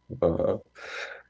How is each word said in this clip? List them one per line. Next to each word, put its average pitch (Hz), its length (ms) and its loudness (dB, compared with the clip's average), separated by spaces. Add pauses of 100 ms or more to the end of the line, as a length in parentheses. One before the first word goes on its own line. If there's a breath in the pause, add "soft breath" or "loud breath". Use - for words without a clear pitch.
(220)
э, - 360 4 (720 loud breath)